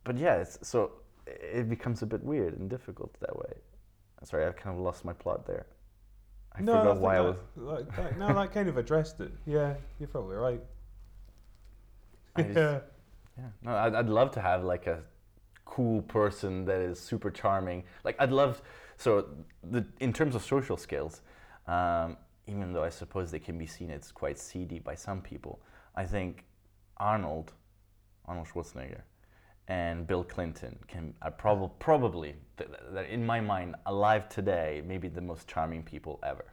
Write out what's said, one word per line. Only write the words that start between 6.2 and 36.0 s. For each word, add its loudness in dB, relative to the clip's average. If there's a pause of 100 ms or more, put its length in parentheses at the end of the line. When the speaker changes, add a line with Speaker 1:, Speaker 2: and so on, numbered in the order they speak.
Speaker 1:
I -6
Speaker 2:
No, 4
Speaker 1:
forgot 8
Speaker 2:
I 8
think 2
Speaker 1:
why 6
I 8
Speaker 2:
that, 6
Speaker 1:
was 2 (180)
Speaker 2:
like, -6
that, -2
no, 0
that 2
kind 0
of 0
addressed 0
it. -8 (140)
Yeah, 2 (240)
you're -6
probably -6
right. 0 (1700)
Speaker 1:
I 6
just 2
Speaker 2:
<laughs> 8
Yeah. 6 (580)
Speaker 1:
yeah. -12 (180)
No, -2
I'd, 4
I'd 4
love 8
to -2
have, 4
like, 0
a 0 (640)
cool 2
person 2
that 2
is -2
super -4
charming. 0 (200)
Like, 0
I'd 4
love, 4 (360)
so 4 (360)
the, 0 (140)
in 2
terms 2
of -2
social 0
skills, -6 (460)
um, 2 (300)
even -4
though 0
I 0
suppose -6
they -6
can -8
be -6
seen -10
as -10
quite -4
seedy -8
by -8
some -8
people, -12 (360)
I -2
think -4 (520)
Arnold, 0 (720)
Arnold -8
Schwarzenegger, -10 (680)
and -2
Bill 2
Clinton -6
can, -8
are -4
prob-, 2
probably, 4 (220)
th-, -8
th-, -14 (140)
th-, -4
in -2
my 2
mind, 0 (100)
alive 4
today, 0
maybe -4
the -6
most -8
charming -2
people -10